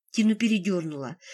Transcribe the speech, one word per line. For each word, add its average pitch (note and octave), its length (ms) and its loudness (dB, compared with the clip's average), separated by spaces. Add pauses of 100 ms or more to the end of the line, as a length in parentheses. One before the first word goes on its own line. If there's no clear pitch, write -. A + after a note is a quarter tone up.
(100)
Тину A3 240 4
передёрнуло. F3 840 -2 (160)